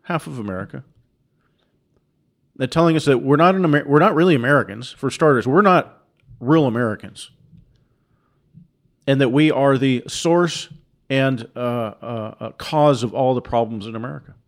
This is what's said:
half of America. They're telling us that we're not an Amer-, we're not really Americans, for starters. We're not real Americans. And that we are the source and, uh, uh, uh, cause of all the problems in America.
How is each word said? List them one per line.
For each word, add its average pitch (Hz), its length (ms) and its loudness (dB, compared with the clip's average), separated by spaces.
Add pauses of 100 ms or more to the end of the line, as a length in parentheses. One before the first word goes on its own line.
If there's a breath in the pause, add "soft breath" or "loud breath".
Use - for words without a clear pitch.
half 170 200 -6
of 139 120 -12
America. 101 460 -10 (1700)
They're 135 140 -6
telling 165 280 2
us 147 100 -2
that 123 120 4
we're 135 180 2
not 180 200 4
an 190 80 0
Amer-, 147 220 0
we're 143 120 4
not 185 160 4
really 165 200 2
Americans, 120 580 -2
for 135 180 -6
starters. 131 360 2
We're 156 160 2
not 185 420 0 (340)
real 143 280 2
Americans. 113 640 -6 (1800)
And 135 140 0
that 127 100 2
we 151 200 2
are 135 260 2
the 127 300 -2
source 170 640 -2 (420)
and, 135 460 -2
uh, - 20 -10
uh, 117 800 -8
uh, 113 120 -12
cause 147 500 2
of 113 120 -6
all 131 200 0
the 123 80 -4
problems 113 440 -4
in 113 100 -14
America. 135 380 -16 (140)